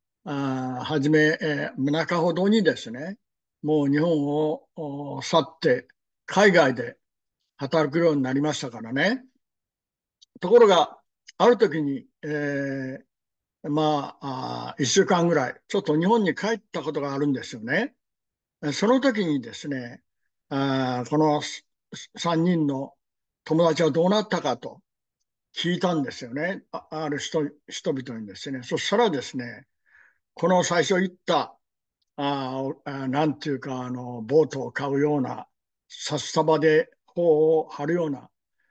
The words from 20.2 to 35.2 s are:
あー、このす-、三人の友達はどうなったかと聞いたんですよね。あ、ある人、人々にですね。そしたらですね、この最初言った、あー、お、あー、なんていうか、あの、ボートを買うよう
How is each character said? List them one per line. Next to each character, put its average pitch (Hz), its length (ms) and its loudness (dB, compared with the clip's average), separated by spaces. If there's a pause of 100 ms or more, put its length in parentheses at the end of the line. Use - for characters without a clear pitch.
あ 135 560 -2
ー、 - 40 -14
こ 147 80 0
の 151 240 2
す-、 - 240 -12 (500)
三 165 280 0
人 170 240 2
の 135 260 -6 (500)
友 165 240 2
達 160 160 2
は 156 80 2
ど 165 140 2
う 185 40 2
な 208 120 2
っ 202 60 -8
た 175 140 -2
か 135 160 -2
と - 240 -18 (720)
聞 175 160 -4
い 175 80 -2
た 175 160 0
ん 147 80 0
で 120 80 -8
す - 140 -14
よ 117 80 -14
ね。 165 380 -6
あ、 - 200 -14
あ 156 180 -6
る 143 80 -4
人、 156 240 -4 (260)
人 - 260 -6
々 123 260 -8
に 107 80 -12
で 95 80 -18
す - 160 -12
ね。 131 120 -8
そ 151 140 -4
し - 120 -6
た 196 80 0
ら 233 120 4
で 143 120 -2
す - 160 -14
ね、 120 280 -12 (720)
こ 170 120 -2
の 180 160 4
最 175 200 2
初 185 160 2
言 185 100 0
っ - 0 - (160)
た、 151 320 -2 (600)
あ 135 440 -4
ー、 - 0 -
お、 135 240 -8
あ 143 60 -8
ー、 135 160 -8
な 143 180 0
ん 147 140 -2
て 156 100 -6
い 143 40 -2
う 131 60 -4
か、 131 220 -8
あ 127 80 -8
の、 123 320 -10
ボ 139 220 4
ー - 40 0
ト 139 140 -8
を 120 100 -8
買 135 180 -6
う 139 100 0
よ 147 180 2
う 139 40 0